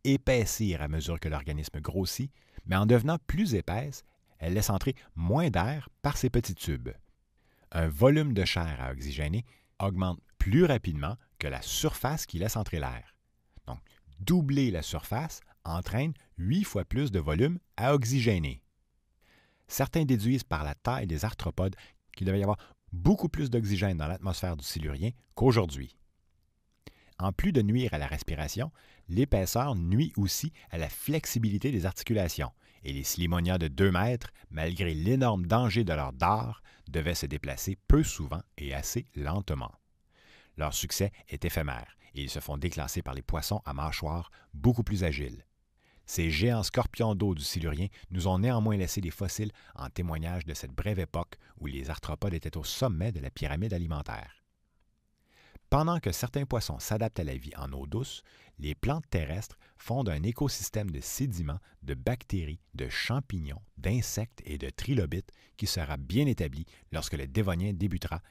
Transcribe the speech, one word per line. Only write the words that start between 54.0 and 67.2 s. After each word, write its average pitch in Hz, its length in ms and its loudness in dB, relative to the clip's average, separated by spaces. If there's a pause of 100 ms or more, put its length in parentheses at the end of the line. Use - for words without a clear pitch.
Pendant 160 300 4
que 95 120 0
certains 139 320 -2
poissons 107 340 -2
s'adaptent 110 420 -2
à 82 40 -2
la 67 140 -4
vie 71 180 -12
en 67 160 -8
eau 67 140 -8
douce, 104 360 -6 (360)
les 73 160 -4
plantes 156 340 -2
terrestres 82 480 -4 (220)
fondent 120 320 0
un 76 120 0
écosystème 107 680 -2
de 71 100 -6
sédiments, 87 580 -4 (240)
de 67 120 -6
bactéries, 82 640 -4 (140)
de 64 160 -6
champignons, 87 720 -4 (160)
d'insectes 110 640 -2
et 73 140 -6
de 67 100 -6
trilobites 90 640 -2 (240)
qui 107 100 -2
sera 76 300 -2
bien 82 300 2
établi 78 400 -2 (260)
lorsque 80 220 -4
le 69 120 -6